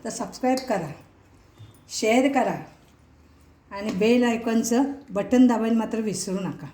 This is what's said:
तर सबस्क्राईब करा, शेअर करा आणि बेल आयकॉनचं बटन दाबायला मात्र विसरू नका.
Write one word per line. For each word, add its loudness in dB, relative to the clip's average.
तर -10
सबस्क्राईब -2
करा, -2
शेअर 2
करा 0
आणि -8
बेल 4
आयकॉनचं 0
बटन 4
दाबायला 2
मात्र -4
विसरू -4
नका. -8